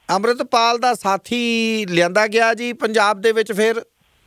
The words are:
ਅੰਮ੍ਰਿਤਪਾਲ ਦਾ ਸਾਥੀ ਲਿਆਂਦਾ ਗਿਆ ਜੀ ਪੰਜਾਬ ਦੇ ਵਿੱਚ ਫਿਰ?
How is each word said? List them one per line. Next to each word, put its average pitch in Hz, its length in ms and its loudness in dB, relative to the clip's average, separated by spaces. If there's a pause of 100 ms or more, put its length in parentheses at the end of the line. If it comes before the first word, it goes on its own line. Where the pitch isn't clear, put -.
ਅੰਮ੍ਰਿਤਪਾਲ 233 680 0
ਦਾ 247 160 0
ਸਾਥੀ 226 960 -2
ਲਿਆਂਦਾ 175 380 2
ਗਿਆ 226 260 0
ਜੀ 240 200 -6
ਪੰਜਾਬ 214 480 0
ਦੇ 226 100 2
ਵਿੱਚ 220 220 -2
ਫਿਰ? 220 220 0 (520)